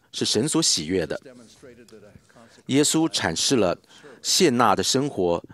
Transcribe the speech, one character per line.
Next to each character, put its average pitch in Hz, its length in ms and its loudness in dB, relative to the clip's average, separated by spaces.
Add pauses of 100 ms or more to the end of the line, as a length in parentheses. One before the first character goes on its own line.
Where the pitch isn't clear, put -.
(120)
是 - 120 -4
神 110 220 0
所 156 140 -2
喜 165 260 -2
悦 95 200 -2
的。” - 120 -8 (1500)
耶 131 160 2
稣 160 260 0
阐 90 260 -4
释 - 220 0
了 92 220 0 (420)
献 156 340 2
纳 117 220 4
的 95 60 -2
生 131 260 -2
活 87 340 -2 (120)